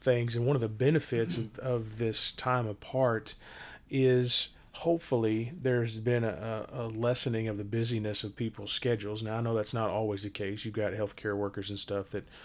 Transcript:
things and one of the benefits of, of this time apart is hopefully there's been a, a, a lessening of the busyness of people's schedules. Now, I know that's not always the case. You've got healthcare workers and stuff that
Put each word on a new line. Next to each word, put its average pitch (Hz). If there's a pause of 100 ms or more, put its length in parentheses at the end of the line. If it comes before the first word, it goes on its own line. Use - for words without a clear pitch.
things 120
and 120
one 143
of 120
the 110
benefits 117
of, -
of 113
this 113
time 127
apart 113 (560)
is 127 (240)
hopefully 117
there's 120
been 117
a, 110
a, 120
a -
lessening 113
of 104
the 104
busyness 110
of 104
people's 110
schedules. 107
Now, 110
I 117
know 113
that's 107
not 110
always 104
the 104
case. 104
You've 110
got 104
healthcare 104
workers 101
and 101
stuff 101
that 98 (180)